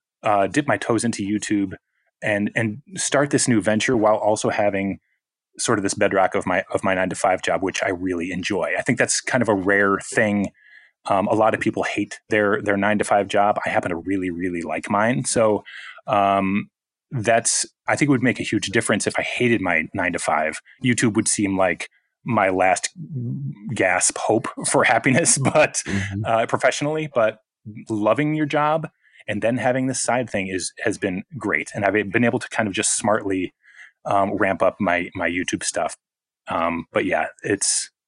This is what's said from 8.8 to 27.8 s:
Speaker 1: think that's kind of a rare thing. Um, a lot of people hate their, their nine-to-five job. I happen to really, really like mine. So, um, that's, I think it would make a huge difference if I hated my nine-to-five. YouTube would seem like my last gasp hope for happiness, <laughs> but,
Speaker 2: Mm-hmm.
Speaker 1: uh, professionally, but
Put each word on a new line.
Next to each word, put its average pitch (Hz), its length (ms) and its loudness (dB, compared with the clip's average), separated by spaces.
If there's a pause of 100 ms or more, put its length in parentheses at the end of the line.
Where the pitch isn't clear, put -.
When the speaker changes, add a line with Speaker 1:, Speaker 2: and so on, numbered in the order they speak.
Speaker 1:
think 120 180 0
that's - 220 0
kind 127 200 0
of 113 80 0
a 107 60 4
rare 98 440 2
thing. 101 520 0 (540)
Um, 104 220 2
a 107 80 2
lot 110 180 4
of 104 60 -2
people - 240 -2
hate - 360 -6 (100)
their, 104 320 2
their 104 140 0
nine-to-five 101 520 2
job. 101 380 2
I - 40 -4
happen 107 220 -2
to 85 40 -4
really, 92 340 -4
really 87 320 -4
like 80 280 -6
mine. 117 360 0
So, 107 380 2 (420)
um, 98 640 2 (420)
that's, 117 540 0 (220)
I 110 80 2
think 143 140 2
it - 20 6
would 123 120 2
make 117 160 2
a 120 40 -6
huge 107 240 -2
difference 107 400 0
if 101 100 -2
I 95 40 0
hated - 400 0
my 87 220 0 (100)
nine-to-five. 82 680 -2 (240)
YouTube 120 300 2
would 107 140 0
seem 98 300 0
like 90 320 0 (360)
my 107 240 2
last 92 400 2 (840)
gasp 92 440 0
hope - 300 0 (200)
for - 160 2
happiness, 131 540 2
<laughs> 139 60 -2 (100)
but, - 340 2
Speaker 2:
Mm-hmm. 98 380 -4
Speaker 1:
uh, 113 200 2
professionally, 147 720 0
but 110 240 0 (500)